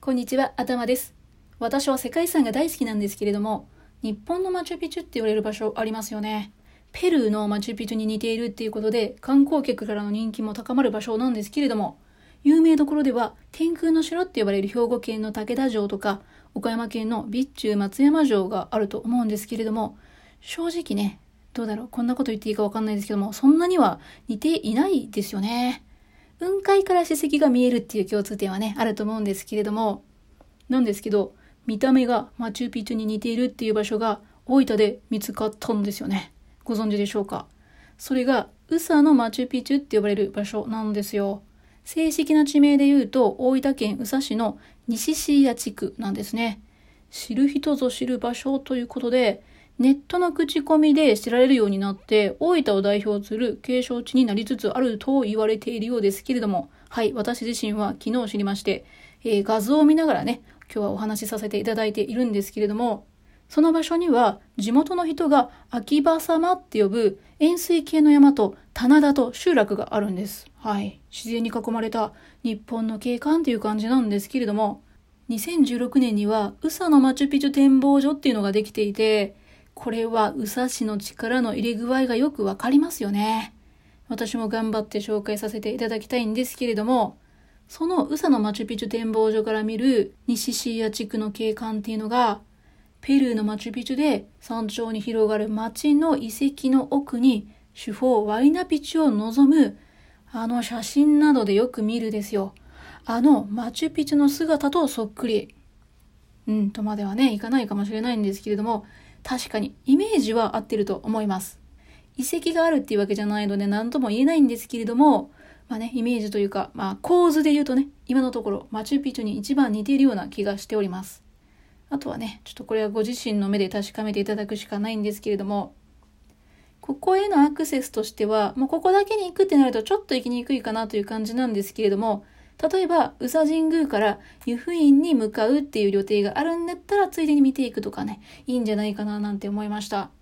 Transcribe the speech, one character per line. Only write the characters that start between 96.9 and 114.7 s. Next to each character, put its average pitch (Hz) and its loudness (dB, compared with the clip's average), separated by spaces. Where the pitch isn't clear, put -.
奥 277 -2
に、 240 2
主 - -10
峰 226 2
ワ 214 0
イ 285 8
ナ 359 -2
ピ 302 -2
チ - -4
ュ 320 4
を 285 6
望 226 4
む、 269 4
あ 226 -4
の 240 -2
写 233 -8
真 294 4
な 302 6
ど 247 4
で 196 2
よ 226 2
く 240 -6
見 220 -2
る 226 -4
で 208 -4
す 208 -10
よ。 196 -2
あ 226 -2
の 269 6
マ 233 -6
チ - -4
ュ 311 -2
ピ 302 -2
チ 294 0
ュ - 6
の 285 6
姿 294 0
と 330 2
そ 240 -4
っ 208 -8
く 240 -6
り。 214 -2
う 214 -2
ん、 208 0
と 214 -8
ま 208 -4
で 208 -6
は 196 -6
ね、 247 2
い 202 -4
か 233 -10
な 262 2
い 233 -2
か 208 -6
も 202 -2
し 202 -8
れ 220 -6
な 247 -2
い 226 -4
ん 214 -2
で 196 -2
す 196 -14
け 208 -6
れ 208 0
ど 208 -4
も、 220 -4
確 - -8
か 220 -4
に 214 -12
イ 262 6
メ 415 2
ー - 4
ジ 220 0
は 226 0
合 226 -2
っ - -12
て - -6
る 208 0
と 196 -6
思 220 -2
い 208 -2
ま 190 -2
す。 - -16
遺 262 -6
跡 330 -4
が 330 2
あ 330 4
る 302 2
っ - 0
て 285 -6
い - 2
う 202 2
わ 202 0
け 202 -2
じ 208 -4
ゃ 208 -4
な 208 -2
い 208 -2
の 202 -2
で 202 -2
何 214 -2
と 285 -2
も 247 0
言 214 0
え - 4
な 320 4
い 320 4
ん 269 6
で 233 -2
す - -12
け 240 -8